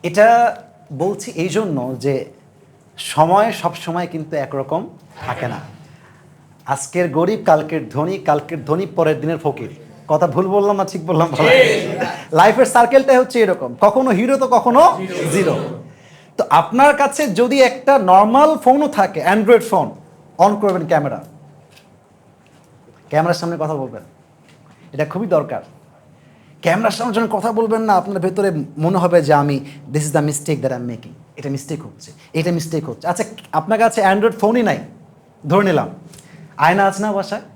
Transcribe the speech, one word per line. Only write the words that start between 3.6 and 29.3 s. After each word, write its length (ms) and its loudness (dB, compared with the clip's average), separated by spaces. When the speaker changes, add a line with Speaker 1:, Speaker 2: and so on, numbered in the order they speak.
Speaker 1:
সময় 320 -6
কিন্তু 300 -10
একরকম 520 -6
থাকে 220 -8
না। 120 -10
আজকের 420 -4
গরিব, 380 -2
কালকের 420 0
ধনী, 300 -4
কালকের 460 -4
ধনী, 220 -2
পরের 340 -2
দিনের 180 -4
ফকির। 380 -6
কথা 180 2
ভুল 220 0
বললাম 280 2
না 80 -2
ঠিক 220 -10
বললাম? 220 2
বলেন। 200 0
Speaker 2:
ঠিক। 600 2
Speaker 1:
লাইফের 320 4
সার্কেলটাই 520 4
হচ্ছে 240 0
এরকম, 400 0
কখনো 300 4
হিরো 260 2
তো 100 -2
কখনো 520 4
জিরো। 260 0
তো 140 -2
আপনার 460 4
কাছে 300 0
যদি 360 2
একটা 360 4
নরমাল 600 6
ফোনও 300 4
থাকে, 440 -2
Android 280 4
ফোন, 300 -2
on 160 6
করবেন 320 -2
ক্যামেরা, 380 -2
ক্যামেরার 260 0
সামনে 260 -6
কথা 140 -4
বলবেন, 280 -10
এটা 120 -4
খুবই 220 -8
দরকার। 360 -2
ক্যামেরার 300 0
সামনে 240 -6
যখন 240 -2
কথা 140 -4
বলবেন 280 0
না, 140 0
আপনার 260 -2
ভেতরে 300 -2
মনে 200 0
হবে 240 2
যে 120 4